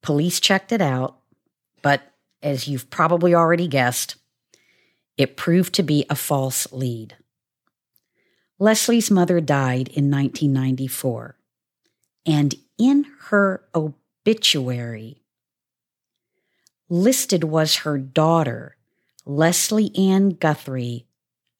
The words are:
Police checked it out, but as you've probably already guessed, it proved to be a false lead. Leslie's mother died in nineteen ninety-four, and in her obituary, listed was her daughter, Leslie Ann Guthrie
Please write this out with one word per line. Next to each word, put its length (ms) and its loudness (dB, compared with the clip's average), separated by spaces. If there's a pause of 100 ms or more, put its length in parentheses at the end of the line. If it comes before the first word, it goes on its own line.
Police 380 -2
checked 320 0
it 100 0
out, 360 -2 (640)
but 200 2 (420)
as 240 -4
you've 220 -8
probably 440 2
already 340 2
guessed, 500 -2 (1000)
it 180 0
proved 380 0
to 100 0
be 260 0
a 60 -2
false 560 -4
lead. 440 -8 (1400)
Leslie's 500 2
mother 320 2
died 460 0
in 240 0
nineteen 420 0
ninety-four, 840 -4 (880)
and 280 2 (240)
in 300 2 (180)
her 380 0 (120)
obituary, 1500 -4 (1700)
listed 540 2
was 340 0
her 200 -4
daughter, 800 0 (480)
Leslie 720 0
Ann 360 4
Guthrie 760 -4 (540)